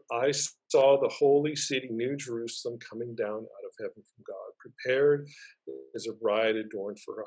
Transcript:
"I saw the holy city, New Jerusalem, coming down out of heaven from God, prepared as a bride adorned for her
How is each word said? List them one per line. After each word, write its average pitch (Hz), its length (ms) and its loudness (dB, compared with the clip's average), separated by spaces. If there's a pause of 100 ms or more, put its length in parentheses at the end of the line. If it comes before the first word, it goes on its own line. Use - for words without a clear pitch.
(120)
"I 127 180 2
saw 139 680 4
the 131 120 0
holy 143 440 4
city, 131 340 -4
New 120 260 -2
Jerusalem, 120 600 -8
coming 117 380 -10
down 107 220 -4
out 101 280 -14
of 95 140 -14
heaven 101 160 -8
from 104 280 -20
God, 95 360 -14
prepared 143 680 2 (720)
as 110 100 -8
a 110 60 -6
bride 110 420 2
adorned 107 460 -6
for - 160 -12
her 110 100 -8